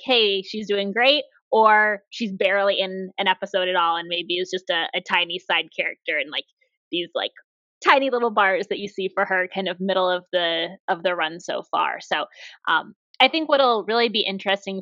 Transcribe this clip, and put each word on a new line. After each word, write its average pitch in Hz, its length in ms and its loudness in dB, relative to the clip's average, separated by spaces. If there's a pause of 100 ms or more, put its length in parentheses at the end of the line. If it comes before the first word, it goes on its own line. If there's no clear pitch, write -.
"Hey, 214 380 2
she's 214 260 -10
doing 202 240 -2
great," 269 320 2 (280)
or 214 580 4
she's 214 220 -6
barely 196 480 2
in 190 400 -6
an 196 80 0
episode 185 400 0
at 185 80 0
all 170 200 2
and 170 120 -6
maybe 170 300 -4
is 180 140 -4
just 185 200 -6
a, 165 140 0 (100)
a 185 60 -2
tiny 175 360 0
side 165 300 -2 (100)
character 160 400 -6
in, 143 140 -6
like, 135 140 -8 (460)
these, 131 220 -4
like, 101 160 -4 (560)
tiny 277 240 4
little 240 220 0
bars 190 400 2
that 185 80 -4
you 202 80 -6
see 190 260 -6
for 196 100 0
her 185 300 0
kind 190 140 -4
of 180 120 -6
middle 185 300 0
of 180 140 -2 (100)
the, 170 360 0 (180)
of 175 160 -2
the 180 100 0
run 165 260 -4
so - 300 -6
far. 151 320 -2
So, 151 240 -4 (420)
um, 165 280 -2 (240)
I 262 80 10
think 311 220 -2
what'll 247 380 4
really 233 220 2
be 208 180 0
interesting 196 540 -4